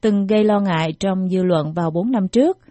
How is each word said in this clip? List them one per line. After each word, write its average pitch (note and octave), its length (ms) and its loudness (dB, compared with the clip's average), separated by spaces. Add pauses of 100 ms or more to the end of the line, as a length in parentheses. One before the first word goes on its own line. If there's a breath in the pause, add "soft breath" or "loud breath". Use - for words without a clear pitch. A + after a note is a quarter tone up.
từng G3+ 260 0
gây G#3+ 180 2
lo G#3 160 2
ngại E3+ 400 -2
trong F#3 280 -2
dư F#3 140 0
luận D#3+ 300 0
vào E3 180 -2
bốn F3 200 -2
năm G3+ 180 0
trước. D4 300 2 (120)